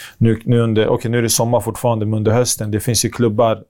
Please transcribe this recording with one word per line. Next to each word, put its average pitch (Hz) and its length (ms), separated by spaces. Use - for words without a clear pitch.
Nu, 113 260
nu 120 160
under, 110 280
okej, 120 220
nu 120 80
är 120 40
det 113 60
sommar 117 320
fortfarande, 110 460
men 110 120
under 107 140
hösten, 113 380
det 104 100
finns 117 240
ju 113 60
klubbar, 110 600